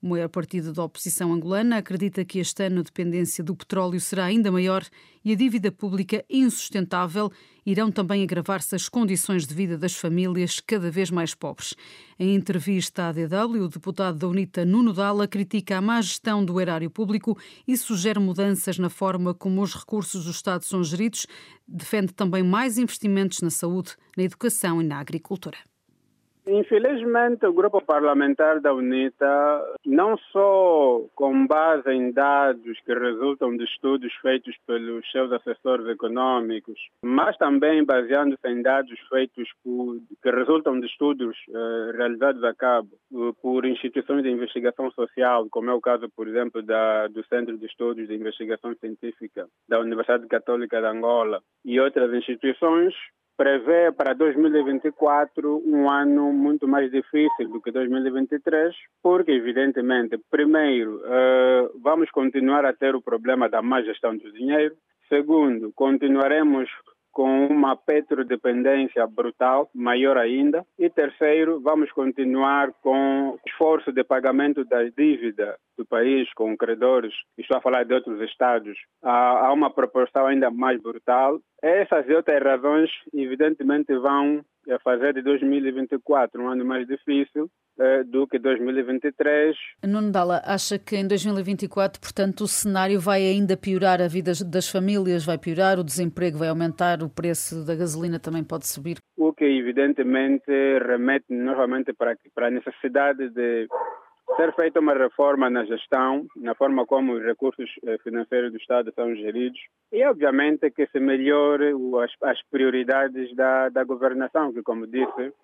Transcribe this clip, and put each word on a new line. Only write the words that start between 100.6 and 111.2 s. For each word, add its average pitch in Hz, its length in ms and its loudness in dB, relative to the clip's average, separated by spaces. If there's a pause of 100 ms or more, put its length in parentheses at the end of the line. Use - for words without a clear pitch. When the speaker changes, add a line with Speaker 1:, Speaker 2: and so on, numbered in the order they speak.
Speaker 2:
remete 123 480 0
novamente 127 600 -2
para, 117 220 -2 (200)
para 120 120 0
a 120 40 0
necessidade 131 800 -2
de 117 380 -2 (680)
ser 165 180 2
feita 165 240 2
uma 151 160 2
reforma 135 520 2
na 123 160 0
gestão, 131 640 -2 (100)
na 117 200 -6
forma 135 320 0
como 135 260 0
os 113 100 -4
recursos, 117 460 -4 (160)
eh, 113 180 -4
financeiros 120 480 -4
do 113 60 -12
Estado 120 380 -2
são 120 200 -4
geridos 117 440 -6 (320)
e, 233 140 2
obviamente, 151 640 2
que 147 160 -2
se - 120 -2
melhore 143 720 2